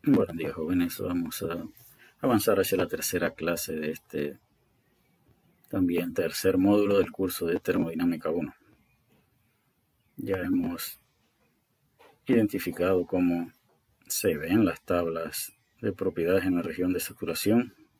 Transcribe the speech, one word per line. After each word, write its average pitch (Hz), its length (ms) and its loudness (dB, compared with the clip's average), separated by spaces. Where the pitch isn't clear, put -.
Buenos 98 340 2
días, 78 160 -6
jóvenes. 85 460 -2
Vamos 87 440 -4
a 82 240 -6
avanzar 107 380 4
hacia 95 180 2
la 87 100 0
tercera - 460 -2
clase 85 400 -4
de - 180 -4
este - 480 -6
también 87 440 0
tercer 92 440 0
módulo 101 420 4
del - 120 0
curso 90 340 -4
de 85 140 0
Termodinámica 82 720 0
uno. 82 240 -2
Ya 98 220 -4
hemos 87 640 -4
identificado 95 800 2
cómo 87 460 0
se 82 300 0
ven 87 280 2
las 82 160 -2
tablas 82 720 -4
de 107 100 -2
propiedades 92 540 0
en 90 100 2
la 87 60 2
región 87 320 0
de 87 80 -2
saturación. 107 720 0